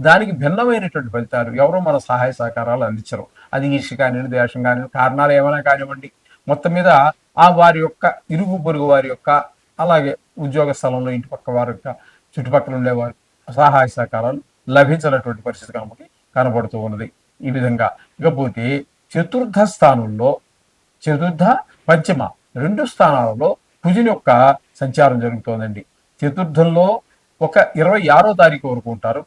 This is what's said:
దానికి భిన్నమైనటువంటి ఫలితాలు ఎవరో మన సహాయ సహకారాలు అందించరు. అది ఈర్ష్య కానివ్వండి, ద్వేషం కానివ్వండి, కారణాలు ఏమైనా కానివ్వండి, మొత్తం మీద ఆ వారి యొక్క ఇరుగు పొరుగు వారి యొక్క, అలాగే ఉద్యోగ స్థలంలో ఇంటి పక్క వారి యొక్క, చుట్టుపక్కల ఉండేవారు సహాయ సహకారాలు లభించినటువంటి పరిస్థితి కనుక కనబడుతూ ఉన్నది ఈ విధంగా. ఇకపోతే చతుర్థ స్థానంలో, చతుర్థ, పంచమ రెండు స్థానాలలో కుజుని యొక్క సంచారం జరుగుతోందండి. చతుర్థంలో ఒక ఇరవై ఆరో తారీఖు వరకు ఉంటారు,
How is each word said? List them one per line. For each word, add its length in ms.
దానికి 300
భిన్నమైనటువంటి 800
ఫలితాలు 460
ఎవరో 240
మన 180
సహాయ 340
సహకారాలు 520
అందించరు. 440
అది 220
ఈర్ష్య 200
కానివ్వండి, 400
ద్వేషం 280
కానివ్వండి, 340
కారణాలు 340
ఏమైనా 300
కానివ్వండి, 500
మొత్తం 260
మీద 140
ఆ 100
వారి 300
యొక్క 340
ఇరుగు 260
పొరుగు 260
వారి 240
యొక్క, 220
అలాగే 380
ఉద్యోగ 320
స్థలంలో 400
ఇంటి 160
పక్క 220
వారి 220
యొక్క, 280
చుట్టుపక్కల 360
ఉండేవారు 380
సహాయ 360
సహకారాలు 540
లభించినటువంటి 720
పరిస్థితి 320
కనుక 240
కనబడుతూ 440
ఉన్నది 320
ఈ 100
విధంగా. 400
ఇకపోతే 640
చతుర్థ 520
స్థానంలో, 760
చతుర్థ, 540
పంచమ 420
రెండు 300
స్థానాలలో 680
కుజుని 560
యొక్క 460
సంచారం 400
జరుగుతోందండి. 640
చతుర్థంలో 760
ఒక 160
ఇరవై 320
ఆరో 260
తారీఖు 340
వరకు 240
ఉంటారు, 360